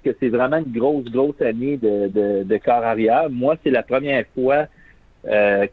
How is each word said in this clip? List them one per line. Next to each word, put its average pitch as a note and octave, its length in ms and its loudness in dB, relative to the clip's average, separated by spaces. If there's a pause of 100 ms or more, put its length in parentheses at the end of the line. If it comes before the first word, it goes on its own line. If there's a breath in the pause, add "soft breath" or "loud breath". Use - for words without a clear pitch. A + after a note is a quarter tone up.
que B2+ 160 -2
c'est B2+ 100 0
vraiment B2+ 280 0
une D3+ 140 -4
grosse, C3 340 -2
grosse C3 360 -2
année B2+ 360 -2
de, G#2 320 0
de, G2+ 340 0
de G2+ 140 0
corps A#2+ 260 0
arrière. A2+ 480 2
Moi, C3 320 0
c'est C#3+ 80 0
la A#2+ 100 2
première C3+ 440 -2 (100)
fois, C#3 300 0 (640 soft breath)
euh, G2+ 460 2